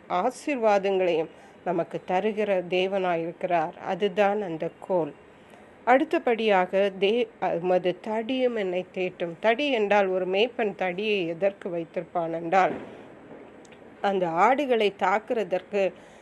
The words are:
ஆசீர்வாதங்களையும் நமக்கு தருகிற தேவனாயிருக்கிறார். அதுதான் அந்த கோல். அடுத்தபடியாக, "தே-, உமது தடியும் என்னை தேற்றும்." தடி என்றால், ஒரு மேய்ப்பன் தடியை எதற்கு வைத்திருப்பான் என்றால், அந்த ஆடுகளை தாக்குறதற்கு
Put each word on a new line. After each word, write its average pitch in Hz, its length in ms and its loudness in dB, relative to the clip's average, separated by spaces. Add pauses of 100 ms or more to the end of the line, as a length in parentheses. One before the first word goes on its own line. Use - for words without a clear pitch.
ஆசீர்வாதங்களையும் 196 1160 0 (380)
நமக்கு 175 420 -4
தருகிற 196 640 0
தேவனாயிருக்கிறார். 175 1080 -2
அதுதான் 196 640 0
அந்த 165 280 -6 (180)
கோல். 156 260 0 (720)
அடுத்தபடியாக, 220 1160 2
"தே-, 220 280 2 (340)
உமது 180 380 2
தடியும் 233 560 -2
என்னை 185 300 -4 (100)
தேற்றும்." 180 440 -4
தடி 240 320 0
என்றால், 208 360 4
ஒரு 185 200 -2
மேய்ப்பன் 208 480 0
தடியை 190 520 -2
எதற்கு 185 420 -4
வைத்திருப்பான் 170 600 -6
என்றால், 170 400 2 (1300)
அந்த 196 280 0
ஆடுகளை 220 680 2
தாக்குறதற்கு 196 920 -2 (280)